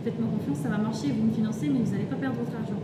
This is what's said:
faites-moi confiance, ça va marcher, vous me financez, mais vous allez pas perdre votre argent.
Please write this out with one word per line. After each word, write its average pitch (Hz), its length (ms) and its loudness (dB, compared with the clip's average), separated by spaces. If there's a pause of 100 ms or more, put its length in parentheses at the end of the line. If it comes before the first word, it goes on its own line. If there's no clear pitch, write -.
faites-moi 226 320 -2
confiance, 143 260 0
ça 233 60 0
va 214 100 2
marcher, 226 380 0
vous 220 100 4
me 220 60 6
financez, - 400 0
mais 127 80 4
vous 196 160 2
allez 202 100 0
pas 262 140 -2
perdre 247 240 -2
votre 233 100 -4
argent. 214 300 -4